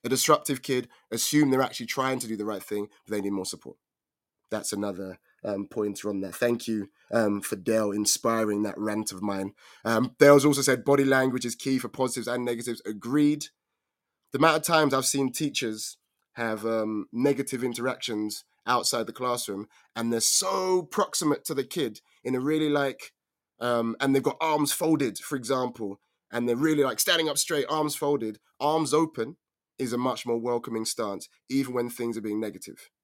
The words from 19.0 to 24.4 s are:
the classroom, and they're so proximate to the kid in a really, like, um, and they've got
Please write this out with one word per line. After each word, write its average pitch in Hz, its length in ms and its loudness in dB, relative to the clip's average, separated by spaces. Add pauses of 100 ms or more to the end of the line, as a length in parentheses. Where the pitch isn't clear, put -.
the 117 60 -12
classroom, 120 540 -4 (280)
and 117 160 -2
they're 113 80 0
so 185 640 0
proximate - 640 -2
to 160 80 -6
the 135 100 -2
kid 120 380 -4 (220)
in 127 120 -2
a 127 40 0
really, 151 300 0
like, 143 440 -2 (460)
um, 117 400 0
and 135 160 2
they've 143 80 4
got 139 180 -2